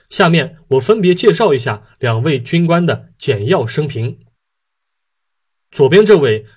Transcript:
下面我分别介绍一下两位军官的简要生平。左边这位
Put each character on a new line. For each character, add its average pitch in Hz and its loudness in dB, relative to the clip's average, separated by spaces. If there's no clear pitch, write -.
下 175 0
面 165 -2
我 131 0
分 214 0
别 180 2
介 180 4
绍 165 0
一 131 0
下 117 -8
两 113 -2
位 143 -2
军 170 -2
官 170 0
的 - -6
简 107 -4
要 151 0
生 151 -6
平。 117 -8
左 143 0
边 175 4
这 208 6
位 113 0